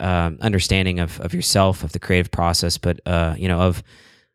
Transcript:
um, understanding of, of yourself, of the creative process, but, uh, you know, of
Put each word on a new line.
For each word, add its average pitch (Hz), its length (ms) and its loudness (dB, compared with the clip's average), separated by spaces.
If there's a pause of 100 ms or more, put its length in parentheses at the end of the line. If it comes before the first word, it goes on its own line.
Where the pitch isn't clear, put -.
um, 85 400 0
understanding 95 580 2
of, 82 220 -4
of 87 120 -6
yourself, 95 500 2
of 78 100 -6
the 85 60 -4
creative 90 320 0
process, 85 460 0
but, - 280 -2
uh, 82 320 0
you 92 100 -4
know, 87 140 2
of 90 220 2 (520)